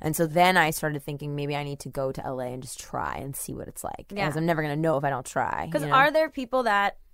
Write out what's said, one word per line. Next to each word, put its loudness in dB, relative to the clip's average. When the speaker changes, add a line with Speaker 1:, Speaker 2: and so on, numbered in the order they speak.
Speaker 1:
And 0
so 4
then 6
I 6
started -2
thinking, -6
"Maybe -2
I -2
need -8
to -10
go -2
to -8
L -6
A -6
and -10
just -14
try -6
and -8
see -8
what -10
it's -12
like. -10
Speaker 2:
Yeah. -2
Speaker 1:
'Cause -2
I'm 0
never 2
gonna -2
know 2
if -2
I 2
don't -2
try." -2
Speaker 2:
'Cause 0
Speaker 1:
you -4
know? 2
Speaker 2:
are 8
there 2
people -2
that 2